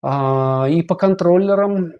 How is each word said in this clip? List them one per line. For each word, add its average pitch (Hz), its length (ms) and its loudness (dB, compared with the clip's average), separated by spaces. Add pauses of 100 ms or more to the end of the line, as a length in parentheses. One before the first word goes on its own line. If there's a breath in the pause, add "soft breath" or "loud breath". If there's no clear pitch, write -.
а, 135 640 0
и 165 140 0
по 175 120 -2
контроллерам 190 1040 0